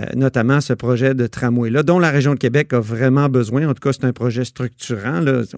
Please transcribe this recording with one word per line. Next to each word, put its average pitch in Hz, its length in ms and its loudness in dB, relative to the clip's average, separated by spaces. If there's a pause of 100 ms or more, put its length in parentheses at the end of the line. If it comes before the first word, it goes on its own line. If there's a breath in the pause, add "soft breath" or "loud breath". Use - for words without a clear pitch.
(160)
notamment 131 440 2
ce 143 120 -2
projet 123 420 0
de 120 140 0
tramway-là, 120 560 0
dont 175 160 2
la 170 100 2
région 143 240 2
de 127 40 -4
Québec 143 340 0
a 123 80 2
vraiment 127 480 2
besoin. 127 400 0
En 135 60 0
tout - 60 -20
cas, 139 120 -2
c'est 131 140 -4
un 123 60 0
projet 123 320 -2
structurant, 120 760 -6
là. 135 220 0 (140)